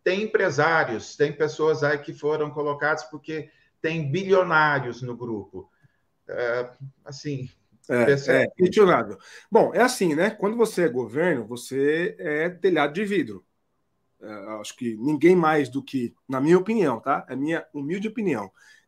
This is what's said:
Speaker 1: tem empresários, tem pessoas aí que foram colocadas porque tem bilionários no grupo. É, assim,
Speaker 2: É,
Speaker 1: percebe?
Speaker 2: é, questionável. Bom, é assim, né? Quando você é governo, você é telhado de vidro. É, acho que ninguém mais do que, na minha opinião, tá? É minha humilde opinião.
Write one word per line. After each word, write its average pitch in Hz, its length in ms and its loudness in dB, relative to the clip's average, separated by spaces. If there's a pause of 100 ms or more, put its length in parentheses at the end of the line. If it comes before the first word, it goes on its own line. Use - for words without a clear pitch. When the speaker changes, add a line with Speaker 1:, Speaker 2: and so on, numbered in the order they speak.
Speaker 1:
tem 190 220 0
empresários, 156 920 0
tem 147 160 0
pessoas 151 500 -2
aí 147 140 0
que 143 160 -12
foram 147 380 -4
colocadas 147 520 -4
porque 151 460 -12 (320)
tem 160 280 -2
bilionários 156 920 2
no 123 140 -8
grupo. 110 540 -10 (560)
É, 120 460 -4 (320)
assim, 139 460 -10 (400)
Speaker 2:
É, 123 160 4
Speaker 1:
percebe? 135 400 4
Speaker 2:
é, - 100 0
questionável. 170 600 4 (340)
Bom, 180 220 6
é 185 80 4
assim, 208 340 2
né? 180 140 2
Quando 214 260 -4
você 220 280 2
é 160 60 4
governo, 123 560 -2
você 139 720 -2
é 160 320 -4
telhado 170 440 0
de 196 100 -4
vidro. 147 400 -4 (800)
É, 107 120 -14 (280)
acho - 160 -14
que 117 180 -6
ninguém 151 400 4
mais 156 320 2
do 131 160 -8
que, 120 320 -6 (140)
na 131 100 -2
minha 160 180 6
opinião, 180 440 0
tá? 151 260 -2
É 131 80 -10
minha 151 380 -4
humilde 165 340 -6
opinião. 170 420 -4 (380)